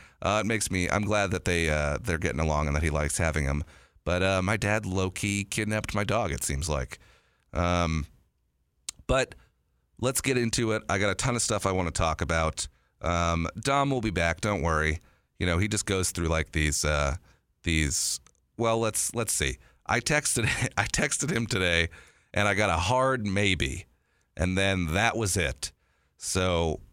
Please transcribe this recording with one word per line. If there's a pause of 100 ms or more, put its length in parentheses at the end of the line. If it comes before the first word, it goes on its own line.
(200)
Uh,
it
makes
me,
I'm
glad
that
they,
uh,
they're
getting
along
and
that
he
likes
having
him. (400)
But,
uh,
my
dad
low-key
kidnapped
my
dog,
it
seems
like. (560)
Um, (1000)
but (640)
let's
get
into
it.
I
got
a
ton
of
stuff
I
wanna
talk
about. (320)
Um, (140)
Dom
will
be
back.
Don't
worry. (380)
You
know,
he
just
goes
through,
like,
these,
uh, (460)
these, (380)
well,
let's,
let's
see. (280)
I
texted, (260)
<laughs>
I
texted
him
today, (460)
and
I
got
a
hard
maybe, (500)
and
then
that
was
it. (440)
So (120)